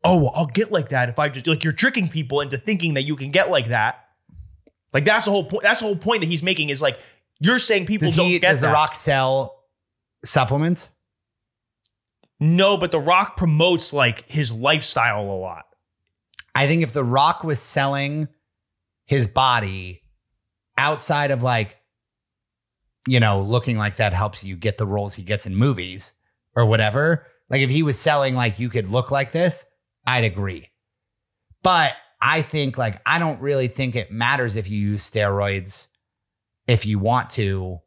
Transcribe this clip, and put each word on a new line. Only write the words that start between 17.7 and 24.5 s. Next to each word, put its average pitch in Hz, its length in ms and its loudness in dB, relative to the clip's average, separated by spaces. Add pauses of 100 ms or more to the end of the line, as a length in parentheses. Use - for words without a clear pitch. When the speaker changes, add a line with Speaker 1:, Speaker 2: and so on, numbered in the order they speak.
Speaker 2:
his 131 220 2
body 98 720 0 (760)
outside 147 540 0
of, 123 120 -2
like, 117 340 -2 (1300)
you 127 120 4
know, 104 220 4
looking 117 360 0
like 104 200 -2
that 104 160 2
helps 98 300 -4
you 95 120 -10